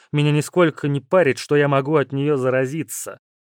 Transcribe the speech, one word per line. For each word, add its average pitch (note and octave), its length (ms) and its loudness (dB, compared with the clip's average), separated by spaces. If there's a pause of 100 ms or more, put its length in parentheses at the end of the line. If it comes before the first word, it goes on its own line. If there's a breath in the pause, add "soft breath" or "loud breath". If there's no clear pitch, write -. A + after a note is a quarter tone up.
(120)
Меня D3 220 2
нисколько D3+ 560 0
не C#3+ 120 -2
парит, D#3 380 2
что - 160 -4
я D3 140 2
могу C#3 280 0
от C#3 160 0
нее C#3+ 240 -2
заразиться. C3 840 -4 (260)